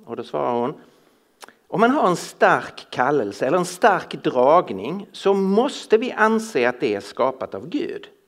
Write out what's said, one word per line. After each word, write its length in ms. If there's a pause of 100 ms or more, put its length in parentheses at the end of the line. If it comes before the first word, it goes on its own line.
Och 100
då 80
svarar 300
hon: 200 (920)
"Om 140
man 100
har 160
en 80
stark 760
kallelse 580
eller 100
en 80
stark 580
dragning 880
så 220
måste 640
vi 140
anse 580
att 100
det 160
är 40
skapat 560
av 140
Gud. 380 (200)